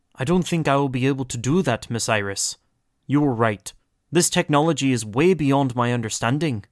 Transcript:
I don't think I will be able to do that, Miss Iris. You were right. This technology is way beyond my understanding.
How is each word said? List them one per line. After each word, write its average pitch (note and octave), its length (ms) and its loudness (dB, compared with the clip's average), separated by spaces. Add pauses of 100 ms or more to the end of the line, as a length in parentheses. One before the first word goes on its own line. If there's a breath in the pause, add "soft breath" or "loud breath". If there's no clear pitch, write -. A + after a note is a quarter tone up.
(140)
I B2+ 100 -6
don't F3 220 2
think D#3 220 0
I C#3 80 4
will C#3 140 0
be B2+ 160 -2
able C3+ 200 0
to B2 120 -8
do C#3 240 0
that, A#2 280 -4
Miss A#2 180 -4
Iris. G2+ 480 -2 (500)
You C#3+ 160 2
were C3+ 120 2
right. A2 380 -2 (400)
This E3+ 160 4
technology D3 640 2
is A2 120 -2
way C#3+ 300 2
beyond C#3 420 0
my A#2+ 160 0
understanding. A#2+ 800 -2